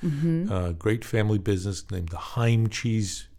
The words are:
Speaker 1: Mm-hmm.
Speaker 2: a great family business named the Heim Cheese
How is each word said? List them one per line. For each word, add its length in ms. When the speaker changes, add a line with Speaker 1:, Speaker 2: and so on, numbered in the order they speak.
Speaker 1:
Mm-hmm. 480
Speaker 2:
a 220
great 320
family 320
business 520
named 200
the 80
Heim 500
Cheese 720